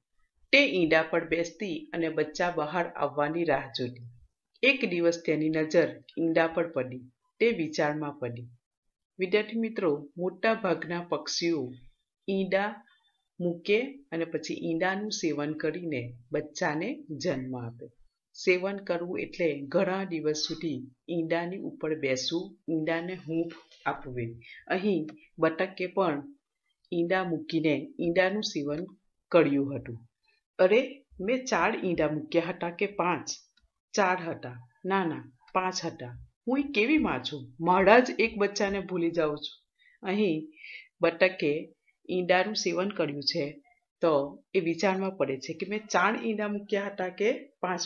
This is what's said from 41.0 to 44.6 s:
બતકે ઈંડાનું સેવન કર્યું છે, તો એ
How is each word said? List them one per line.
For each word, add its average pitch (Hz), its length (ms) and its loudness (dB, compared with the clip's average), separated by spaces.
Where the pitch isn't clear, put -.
બતકે 170 760 2
ઈંડાનું 185 460 4
સેવન 185 340 0
કર્યું 147 340 -2
છે, 147 400 -4
તો 143 440 2
એ 190 60 4